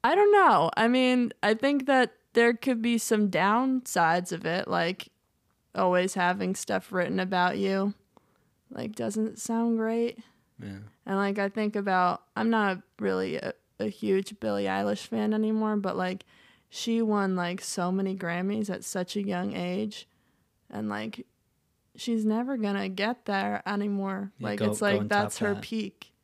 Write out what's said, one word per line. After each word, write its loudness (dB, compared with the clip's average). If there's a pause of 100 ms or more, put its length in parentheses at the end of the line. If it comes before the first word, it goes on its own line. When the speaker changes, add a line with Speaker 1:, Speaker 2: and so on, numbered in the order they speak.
Speaker 1:
I 4
don't 8
know. 8
I 4
mean, 4 (100)
I 4
think 2
that 4 (200)
there 6
could 0
be 2
some 2
downsides 2
of -6
it, -2
like, -2 (680)
always 2
having 0
stuff -6
written -2
about 0
you, 0 (760)
like, -10
doesn't -4
sound 0
great. -2 (420)
Speaker 2:
Yeah. -12 (280)
Speaker 1:
And, -2
like, 0
I 0
think -2
about, 2 (120)
I'm 0
not 2 (180)
really 0
a, -6 (260)
a -2
huge -2
Billie -2
Eilish -2
fan -2
anymore, 0
but, -4
like, -4 (460)
she -2
won, 0
like, -4
so -4
many -2
Grammys -4
at -6
such -6
a -2
young -4
age. -6 (600)
And, -6
like, -8 (680)
she's -2
never 0
gonna -2
get -4
there -2
anymore. -4
Speaker 2:
Yeah, -8
Speaker 1:
Like, -4
Speaker 2:
go, 2
Speaker 1:
it's -4
Speaker 2:
go 0
Speaker 1:
like, 2
Speaker 2:
and -4
Speaker 1:
that's 0
Speaker 2:
top 0
Speaker 1:
her 0
Speaker 2:
that. -10
Speaker 1:
peak. -8 (120)